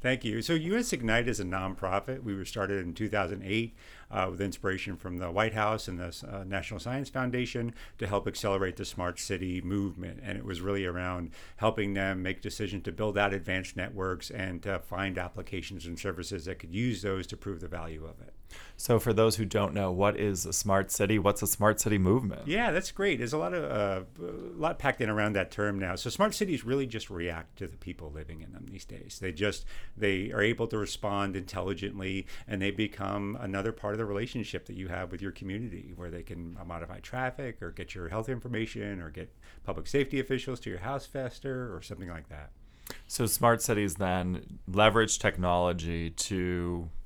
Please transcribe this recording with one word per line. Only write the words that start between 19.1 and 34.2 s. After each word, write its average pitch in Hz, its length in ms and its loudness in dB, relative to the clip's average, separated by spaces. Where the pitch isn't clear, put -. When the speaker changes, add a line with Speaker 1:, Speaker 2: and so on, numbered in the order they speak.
Speaker 2:
those 110 240 8
who 110 80 2
don't 101 280 2
know, 95 200 2
what 101 240 6
is 95 280 2
a 80 60 -4
smart 98 400 4
city? 107 260 4
What's 101 240 4
a 101 60 0
smart 107 320 6
city 107 180 4
movement? 98 520 4
Speaker 1:
Yeah, 208 220 4
that's 185 200 0
great. 196 280 2
There's 120 120 -2
a 151 60 2
lot 175 160 0
of, 165 100 0
uh, 101 400 2
a - 380 -8
lot 165 180 2
packed 139 220 2
in 110 100 2
around 107 240 4
that 95 180 2
term 104 280 2
now. 92 160 0
So 113 140 -4
smart 208 260 2
cities 175 300 0
really 135 200 2
just 113 240 -6
react 85 500 -4
to 95 80 -6
the - 100 -12
people 85 340 -10
living 78 300 -10
in 76 100 -12
them - 180 -12
these 95 140 -12
days. - 380 -12
They 92 100 0
just, 95 320 2
they 101 380 2
are 110 80 4
able 110 260 4
to 110 100 0
respond 101 600 0
intelligently, 95 880 -2
and 104 160 -2
they 98 100 4
become 101 680 0
another 98 320 0
part 104 220 -2
of 107 60 -2
the 113 60 0
relationship 101 600 -2